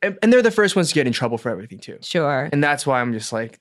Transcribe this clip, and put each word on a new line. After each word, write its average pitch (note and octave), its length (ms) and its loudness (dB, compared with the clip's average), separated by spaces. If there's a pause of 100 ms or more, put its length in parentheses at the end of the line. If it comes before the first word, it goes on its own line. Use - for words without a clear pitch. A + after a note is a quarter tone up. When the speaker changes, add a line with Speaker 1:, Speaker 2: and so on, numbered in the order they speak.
Speaker 1:
and G3+ 320 2
they're B3 100 8
the A3+ 100 2
first G#3 240 2
ones F3 120 2
to - 60 -4
get C#3 140 2
in A#2+ 40 2
trouble A#2 260 -2
for A#2+ 120 -6
everything G2+ 300 -10
too. - 200 -16
Speaker 2:
Sure. C#3+ 520 -2
Speaker 1:
And C#3+ 100 0
that's D3 240 0
why C3 140 2
I'm A#2+ 120 -2
just A2 200 -8
like, A2+ 280 -6